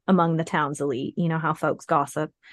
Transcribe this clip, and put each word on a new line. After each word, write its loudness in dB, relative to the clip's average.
among 4
the 0
town's -2
elite. -4
You 0
know 0
how -2
folks -4
gossip. -2